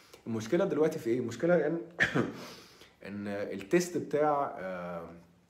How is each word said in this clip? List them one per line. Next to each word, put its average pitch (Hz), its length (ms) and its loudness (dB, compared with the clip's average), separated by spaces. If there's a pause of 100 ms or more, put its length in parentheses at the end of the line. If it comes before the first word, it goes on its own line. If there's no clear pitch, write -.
(280)
المشكله 117 380 2
دلوقتي 151 340 2
في 113 100 -2
ايه؟ 117 100 2
المشكله 151 480 2
ان 165 100 0 (680)
<coughs> - 640 -20
ان 101 200 -8
التيست 104 720 0
بتاع، 143 600 2
آه، 87 500 -6 (400)